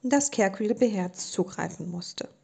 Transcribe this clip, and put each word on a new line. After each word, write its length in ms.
dass 280
Kerkwil 440
beherzt 580
zugreifen 580
musste. 380